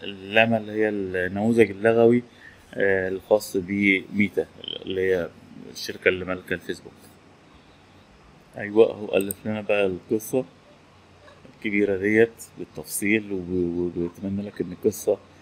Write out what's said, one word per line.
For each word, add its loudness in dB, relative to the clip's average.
اللامة 0
اللي -6
هي 0
النموذج 2
اللغوي، 4
آه، 0
الخاص 0
بميتا، 0
اللي -8
هي 0
الشركة -2
اللي -2
مالكة -6
الفيسبوك. -10
أيوة، 4
هو -2
ألف -2
لنا -4
بقى 0
القصة -2
الكبيرة 0
ديت 2
بالتفصيل، -4
وب-، -4
وبيتمنى -6
لك -10
إن -6
القصة -2